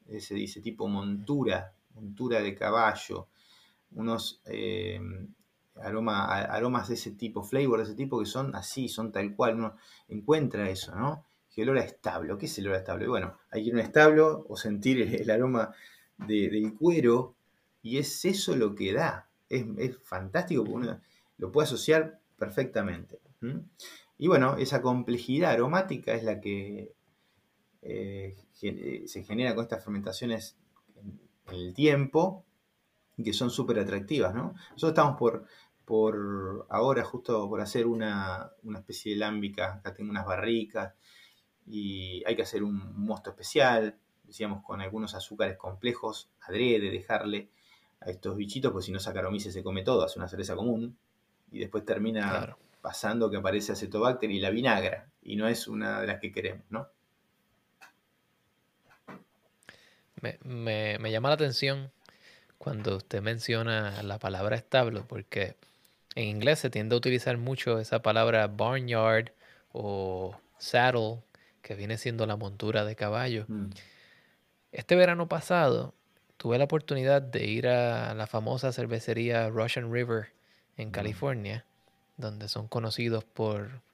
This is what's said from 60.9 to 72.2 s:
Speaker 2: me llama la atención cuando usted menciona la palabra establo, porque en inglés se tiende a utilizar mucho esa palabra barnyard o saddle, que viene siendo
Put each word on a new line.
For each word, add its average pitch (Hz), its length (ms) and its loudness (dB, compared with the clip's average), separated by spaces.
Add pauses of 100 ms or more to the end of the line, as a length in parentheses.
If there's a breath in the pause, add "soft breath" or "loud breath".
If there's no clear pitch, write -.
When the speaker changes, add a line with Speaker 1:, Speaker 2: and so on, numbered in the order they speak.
Speaker 2:
me 110 140 -4
llama 117 160 2
la 151 60 6
atención 139 580 0 (640 loud breath)
cuando 104 380 -2
usted 98 260 -6
menciona 110 800 -2
la 101 160 -6
palabra 95 340 -2
establo, 117 540 2
porque 98 480 -4 (580 soft breath)
en 110 140 -2
inglés 110 320 4
se 131 100 -2
tiende 110 240 0
a 120 40 6
utilizar 123 380 0
mucho 120 440 -2
esa 113 220 0
palabra 113 440 6
barnyard 113 880 2 (400 soft breath)
o 98 640 -4 (220)
saddle, 120 640 2 (360 soft breath)
que - 140 -12
viene 107 240 -4
siendo 117 260 -2